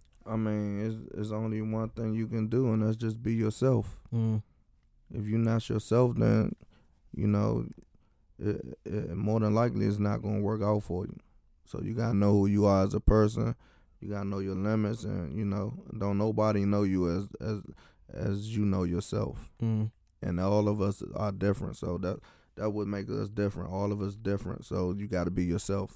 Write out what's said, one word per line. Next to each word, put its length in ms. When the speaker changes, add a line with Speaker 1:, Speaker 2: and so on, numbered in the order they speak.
Speaker 1:
I 80
mean, 500
it's, 340
it's 120
only 320
one 260
thing 240
you 140
can 220
do, 220
and 140
that's 120
just 260
be 100
yourself. 640
Speaker 2:
Mm. 300
Speaker 1:
If 140
you're 140
not 300
yourself, 480
then, 380
you 100
know, 400
it, 480
it, 300
more 240
than 140
likely 320
it's 140
not 220
gonna 180
work 220
out 220
for 220
you. 120
So 160
you 120
gotta 220
know 160
who 140
you 200
are 180
as 100
a 80
person. 540
You 100
gotta 180
know 120
your 160
limits, 480
and, 340
you 80
know, 280
don't 200
nobody 460
know 200
you 260
as, 180
as, 220
as 420
you 100
know 180
yourself. 680
Speaker 2:
Mm. 300
Speaker 1:
And 180
all 300
of 120
us 200
are 160
different, 460
so 200
that, 220
that 140
would 180
make 220
us 200
different. 420
All 200
of 100
us 140
different, 480
so 340
you 100
gotta 240
be 140
yourself. 500